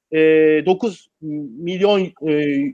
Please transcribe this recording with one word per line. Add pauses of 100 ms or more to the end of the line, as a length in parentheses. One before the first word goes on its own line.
(120)
e, (480)
dokuz (120)
milyon,
e, (320)